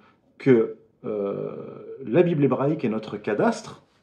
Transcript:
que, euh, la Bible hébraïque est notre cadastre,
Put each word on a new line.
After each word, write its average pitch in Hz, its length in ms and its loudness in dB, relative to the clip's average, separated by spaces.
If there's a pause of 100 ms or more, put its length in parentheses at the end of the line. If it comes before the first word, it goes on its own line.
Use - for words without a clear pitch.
(380)
que, 113 380 6 (300)
euh, 101 500 -4 (500)
la 117 180 2
Bible 170 200 2
hébraïque 139 400 0
est 117 60 0
notre 107 260 -6
cadastre, - 720 -4 (180)